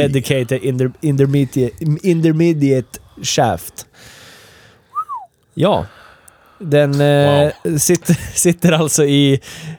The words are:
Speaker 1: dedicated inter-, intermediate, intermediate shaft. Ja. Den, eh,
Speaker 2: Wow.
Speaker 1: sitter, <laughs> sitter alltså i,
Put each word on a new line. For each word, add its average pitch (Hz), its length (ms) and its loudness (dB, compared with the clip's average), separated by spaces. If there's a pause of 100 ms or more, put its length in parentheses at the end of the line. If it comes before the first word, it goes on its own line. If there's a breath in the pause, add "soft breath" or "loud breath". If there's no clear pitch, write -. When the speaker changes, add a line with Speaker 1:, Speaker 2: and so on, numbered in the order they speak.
Speaker 1:
dedicated 131 540 -2
inter-, 127 380 -2
intermediate, 139 840 0 (180)
intermediate 160 960 0 (240)
shaft. - 640 -4 (1700 loud breath)
Ja. 170 320 -2 (760 loud breath)
Den, 143 380 2
eh, 143 500 4 (140)
Speaker 2:
Wow. 165 140 -2
Speaker 1:
sitter, 170 360 0
<laughs> - 240 -10
sitter 175 340 2
alltså 156 320 0
i, 139 360 2 (380 loud breath)